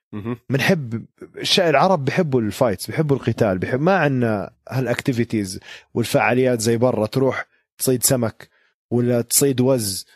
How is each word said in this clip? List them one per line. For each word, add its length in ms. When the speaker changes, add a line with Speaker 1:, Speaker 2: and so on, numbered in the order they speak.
Speaker 1:
مهم. 240
Speaker 2:
منحب 540
الش-، 240
العرب 440
بحبوا 360
الفايتس، 500
بحبوا 260
القتال، 420
بحب-، 220
ما 160
عنا 540
هالاكتيفيتيز 920
والفعاليات 640
زي 160
برا، 300
تروح 400
تصيد 240
سمك 460
ولا 300
تصيد 400
وز 560